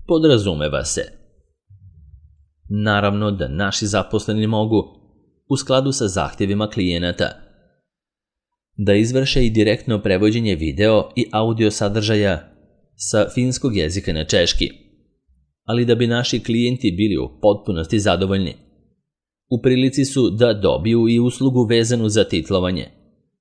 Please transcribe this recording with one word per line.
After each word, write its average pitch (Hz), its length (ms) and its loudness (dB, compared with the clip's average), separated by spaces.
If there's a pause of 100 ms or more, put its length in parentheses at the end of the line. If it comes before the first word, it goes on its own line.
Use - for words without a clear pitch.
podrazumeva 98 760 2
se. - 180 -6 (1700)
Naravno 104 640 0
da 95 160 -4
naši 98 400 -4
zaposleni 107 600 -2
mogu, 107 360 0 (640)
u 135 80 0
skladu 135 340 0
sa 123 160 0
zahtjevima 98 600 -2
klijenata, 87 640 -2 (1500)
da 101 160 2
izvrše 127 520 2
i 113 40 4
direktno 107 520 0
prevođenje 107 540 2
video 95 600 0
i - 160 0
audio 110 400 0
sadržaja 104 840 -2 (400)
sa - 380 0
finskog 123 420 -2
jezika 90 380 -2
na 78 100 -4
češki, - 460 0 (920)
ali 117 220 -2
da 117 100 2
bi 120 120 2
naši 117 360 -2
klijenti 120 480 0
bili 95 260 0
u 62 120 -6 (120)
potpunosti 104 580 0
zadovoljni, 98 540 0 (960)
u 117 120 -2
prilici 131 440 2
su 131 240 0
da 113 240 2
dobiju 101 560 2
i 117 100 4
uslugu 123 460 0
vezanu 113 440 2
za 104 140 4
titlovanje, 90 640 -2 (540)